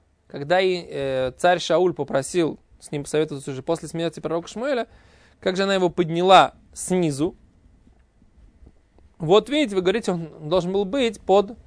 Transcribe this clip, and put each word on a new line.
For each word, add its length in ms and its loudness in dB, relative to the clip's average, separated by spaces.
когда 320 0
и, 260 0
э, 520 -4
царь 220 4
Шауль 340 2
попросил 640 -2
с 100 -18
ним 120 -6
посоветоваться 480 -4
уже 120 -8
после 240 -4
смерти 320 -6
пророка 300 -6
Шмуэля, 380 -4
как 160 -2
же 80 -2
она 100 0
его 160 2
подняла 640 4
снизу. 600 -2
Вот 320 2
видите, 260 0
вы 60 0
говорите, 300 0
он 380 -8
должен 240 0
был 120 0
быть 360 -2
под 460 2